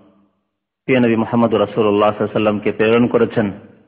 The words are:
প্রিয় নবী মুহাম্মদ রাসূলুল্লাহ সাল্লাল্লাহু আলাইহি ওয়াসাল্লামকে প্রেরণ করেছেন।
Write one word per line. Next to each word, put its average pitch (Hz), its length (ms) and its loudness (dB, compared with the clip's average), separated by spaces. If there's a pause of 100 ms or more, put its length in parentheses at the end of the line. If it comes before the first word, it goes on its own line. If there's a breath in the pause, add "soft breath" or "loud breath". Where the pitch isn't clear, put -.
(840)
প্রিয় 127 160 2
নবী 117 160 2
মুহাম্মদ 113 380 0
রাসূলুল্লাহ 104 560 2
সাল্লাল্লাহু 104 60 -8
আলাইহি 104 160 -4
ওয়াসাল্লামকে 107 400 -2
প্রেরণ 113 340 2
করেছেন। 113 400 0 (420)